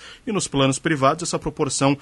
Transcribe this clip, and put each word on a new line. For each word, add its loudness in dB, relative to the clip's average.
E -6
nos -2
planos 2
privados, 0
essa -4
proporção 0